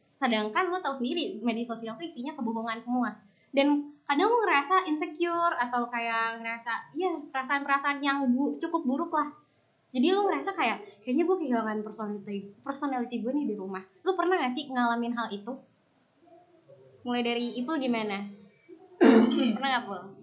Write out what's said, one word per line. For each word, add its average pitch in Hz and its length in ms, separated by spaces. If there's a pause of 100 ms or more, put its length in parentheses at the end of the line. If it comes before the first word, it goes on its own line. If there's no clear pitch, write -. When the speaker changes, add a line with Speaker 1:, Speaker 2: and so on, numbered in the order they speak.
Speaker 1:
Sedangkan 233 640
lu 370 160
tahu 269 160
sendiri, 247 400
media 226 240
sosial 226 320
tuh 330 80
isinya 302 320
kebohongan 226 480
semua. 240 320 (320)
Dan 285 560
kadang 302 240
lu 466 160
ngerasa 370 400
insecure 339 720
atau 240 320
kayak 226 560
ngerasa, 226 300 (180)
ya, 330 240 (160)
perasaan-perasaan 277 720
yang 277 240
bu-, 285 320
cukup 330 240
buruk 277 300
lah. 302 180 (600)
Jadi 254 200
lu 403 160
ngerasa 339 240
kayak, 240 320 (160)
"Kayaknya 254 240
gue 370 160
kehilangan 226 400
personality, 208 800
personality 254 640
gue 240 80
nih 285 160
di 208 80
rumah." 190 280 (200)
Lu 381 80
pernah 349 320
nggak 247 80
sih 285 160
ngalamin 240 480
hal 226 160
itu? 202 200 (1500)
Mulai 247 220
dari 240 220 (120)
Ipul 247 220
gimana? 214 480 (760)
Speaker 2:
<clears throat> 233 540
Speaker 1:
Pernah 262 140
nggak, 247 180
Pul? 190 140 (220)